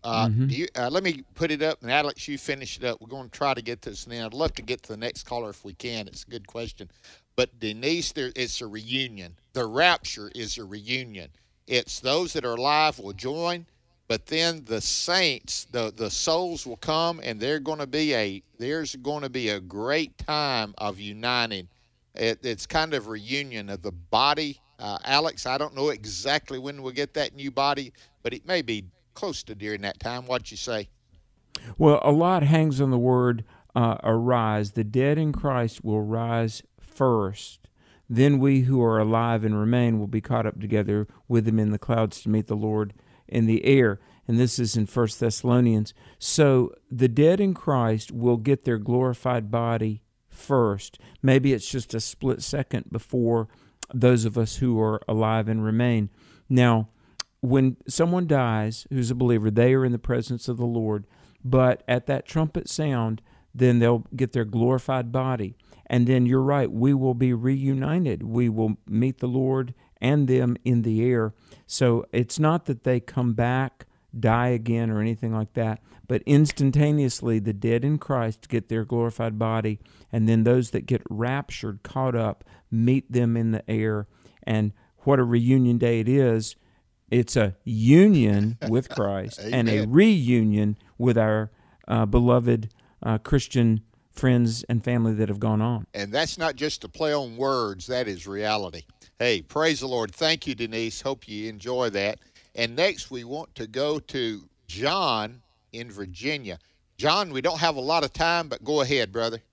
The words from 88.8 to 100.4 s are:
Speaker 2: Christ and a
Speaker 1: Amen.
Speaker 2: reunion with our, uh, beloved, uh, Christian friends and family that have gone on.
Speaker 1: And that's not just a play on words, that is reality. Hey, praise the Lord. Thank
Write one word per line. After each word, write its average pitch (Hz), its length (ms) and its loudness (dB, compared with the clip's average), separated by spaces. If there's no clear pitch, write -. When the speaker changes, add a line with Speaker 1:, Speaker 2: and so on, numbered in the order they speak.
Speaker 2:
Christ 101 520 -4
and 113 280 0
a 107 140 2
Speaker 1:
Amen. 107 100 -2
Speaker 2:
reunion 120 840 4
with 120 180 2
our, 110 360 0
uh, 110 200 0
beloved, 120 680 2
uh, 110 160 0
Christian 117 640 2
friends 120 540 2
and 117 180 -2
family 117 300 0
that 107 160 0
have 101 100 -4
gone 107 220 0
on. 113 320 -4
Speaker 1:
And 101 180 -8
that's 151 280 -4
not 160 180 -4
just 147 280 -6
a 107 40 -16
play 156 260 -2
on 127 220 -6
words, 120 520 -2
that 123 200 -4
is 90 180 -10
reality. 98 560 -4
Hey, 113 240 0
praise 151 380 -2
the 135 60 -6
Lord. 117 280 -4
Thank 160 320 -2